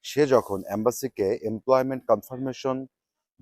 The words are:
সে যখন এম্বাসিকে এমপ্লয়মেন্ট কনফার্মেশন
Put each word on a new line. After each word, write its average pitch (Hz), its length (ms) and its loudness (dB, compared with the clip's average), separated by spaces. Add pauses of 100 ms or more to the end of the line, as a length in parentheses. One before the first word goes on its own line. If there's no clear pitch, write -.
সে 147 240 0
যখন 104 420 4
এম্বাসিকে 110 760 -2
এমপ্লয়মেন্ট 127 640 0
কনফার্মেশন 131 800 -2 (560)